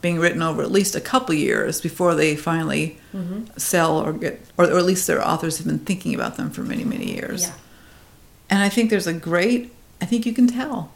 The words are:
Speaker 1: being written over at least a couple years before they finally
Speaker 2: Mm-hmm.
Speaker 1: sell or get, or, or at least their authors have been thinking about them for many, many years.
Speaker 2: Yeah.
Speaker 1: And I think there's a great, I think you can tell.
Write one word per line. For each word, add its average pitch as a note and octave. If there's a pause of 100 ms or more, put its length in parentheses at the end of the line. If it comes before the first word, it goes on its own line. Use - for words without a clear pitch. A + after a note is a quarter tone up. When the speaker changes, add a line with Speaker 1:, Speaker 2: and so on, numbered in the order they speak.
Speaker 1:
being F3
written E3
over D#3+
at -
least F#3+
a -
couple B3+
years C#3+
before F3
they D3+
finally D#3 (160)
Speaker 2:
Mm-hmm. F#3+ (120)
Speaker 1:
sell E3
or D#3
get, - (160)
or, F3
or F3+
at F3
least F#3
their D3
authors D#3+
have D#3+
been D3+
thinking F#3
about A#1+
them -
for -
many, -
many G1+
years. -
Speaker 2:
Yeah. - (960)
Speaker 1:
And G3
I G3+
think A3
there's G3
a E3+
great, F3+ (300)
I -
think A3+
you A3+
can B3
tell. A#3+